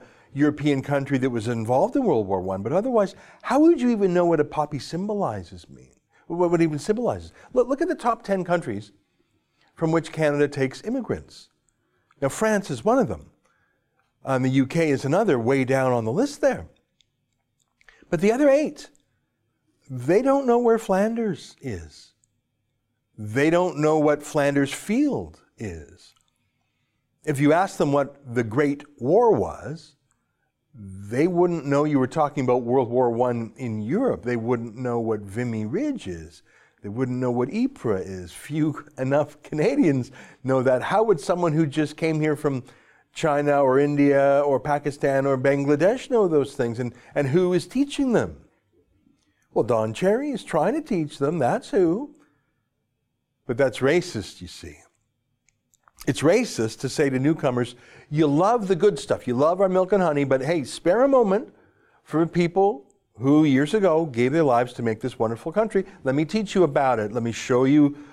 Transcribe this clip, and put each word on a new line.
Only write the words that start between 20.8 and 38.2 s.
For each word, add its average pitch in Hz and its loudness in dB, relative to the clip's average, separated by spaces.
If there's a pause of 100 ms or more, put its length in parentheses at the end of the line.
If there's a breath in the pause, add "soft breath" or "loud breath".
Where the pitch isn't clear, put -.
is. 90 -12 (1040)
They 113 0
don't 170 2
know 156 2
what 147 2
Flanders 139 0
Field 202 -4 (160)
is. 85 -14 (1080)
If 143 -4
you 147 4
ask 185 2
them 156 2
what 139 -2
the 120 2
Great 143 -2 (160)
War 202 4
was, 113 -4 (800)
they 101 -4
wouldn't 175 0
know 143 2
you 151 2
were 127 2
talking 147 -2
about 123 2
World 120 0
War 120 2
One 117 -2
in 113 -6
Europe. 131 -2
They 120 -2
wouldn't 117 -4
know 123 -4
what 110 -4
Vimy 107 -6
Ridge 240 -6
is. - -14 (380 soft breath)
They 104 -12
wouldn't 123 -4
know 123 0
what 123 -2
Ypres 123 -4
is. 90 -12